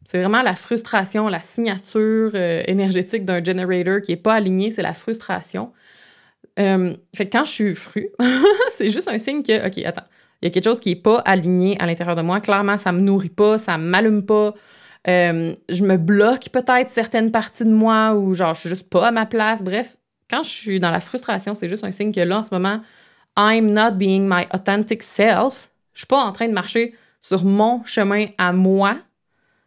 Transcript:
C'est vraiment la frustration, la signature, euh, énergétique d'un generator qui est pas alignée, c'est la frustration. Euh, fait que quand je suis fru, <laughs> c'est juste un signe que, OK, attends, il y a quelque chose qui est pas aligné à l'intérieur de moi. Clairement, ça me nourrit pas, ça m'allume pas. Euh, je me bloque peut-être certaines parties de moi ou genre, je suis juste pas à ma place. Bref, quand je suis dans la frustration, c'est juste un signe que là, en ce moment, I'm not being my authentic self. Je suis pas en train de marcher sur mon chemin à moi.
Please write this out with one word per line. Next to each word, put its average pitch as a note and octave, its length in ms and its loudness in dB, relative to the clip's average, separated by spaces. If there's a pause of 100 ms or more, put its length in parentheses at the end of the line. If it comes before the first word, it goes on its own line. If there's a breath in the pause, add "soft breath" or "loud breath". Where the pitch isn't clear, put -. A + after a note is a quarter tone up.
C'est - 140 -6
vraiment G#3 240 2
la F#3 140 0
frustration, G#3+ 720 -2
la E3+ 140 -4
signature, A3 920 -2
euh, E3+ 320 0
énergétique F#3+ 580 0
d'un F3+ 200 -2
generator F#3 560 0
qui G3 120 -6
est E3+ 40 -2
pas G#3+ 180 0
alignée, G3 360 0
c'est G#3+ 120 -6
la E3 120 -4
frustration. A3 760 -8 (880 soft breath)
Euh, F#3+ 380 0 (180)
fait G3 120 -4
que A#3 120 -2
quand C#4+ 60 2
je D4 80 -6
suis G3+ 220 -2
fru, G3+ 340 -8 (100)
<laughs> E4+ 520 4
c'est G#3+ 180 -2
juste A3+ 180 -2
un C#4 120 -4
signe C#4 240 -4
que, A3 260 0
OK, - 160 -8
attends, - 220 -8 (360 soft breath)
il - 40 -2
y - 20 2
a - 20 0
quelque F#3 140 0
chose A#3 160 2
qui F#3 120 -2
est F3 100 -6
pas C#3 160 4
aligné F#3 640 2
à F3 60 0
l'intérieur E3+ 300 -2
de E3 60 -2
moi. F3+ 180 0
Clairement, G3+ 380 0
ça F#3+ 140 -2
me F3 80 0
nourrit G3 280 2
pas, G#3+ 300 2
ça F3+ 200 -4
m'allume G3 460 2
pas. G#3 300 0 (540 loud breath)
Euh, E3+ 460 0 (140)
je F3+ 160 0
me F#3+ 120 4
bloque G#3 540 2
peut-être B3+ 400 2
certaines A3 400 0
parties A3 340 -4
de A3 60 4
moi A3 440 4
ou G3 200 0
genre, E3+ 200 0
je D#3+ 60 -10
suis F3 80 -10
juste F#3 200 -8
pas A3 200 2
à - 20 4
ma A3+ 160 -2
place. A3 360 -2
Bref, G3+ 340 -6 (340)
quand C#4 120 -4
je D4+ 60 -8
suis F#3+ 320 -4
dans F3 100 0
la E3+ 100 0
frustration, G#3 540 -6
c'est F#3 140 -8
juste G#3+ 160 -8
un G3 60 -8
signe G#3 220 -4
que F#3 80 -2
là, F3+ 180 0
en A3 40 -4
ce A3 100 -12
moment, G3 280 -2 (560 loud breath)
I'm G#3+ 360 4
not G#3+ 200 4
being F#3+ 360 2
my F3+ 240 0
authentic G#3 500 -2
self. A3 680 0 (220)
Je - 80 -18
suis - 60 -12
pas C4+ 160 2
en G3+ 100 -2
train A#3 160 -2
de A3 40 0
marcher A#3 420 -2 (260 loud breath)
sur F#3 240 -2
mon G#3+ 400 2
chemin G#3 420 0 (120)
à F3+ 140 0
moi. F#3+ 440 2 (720)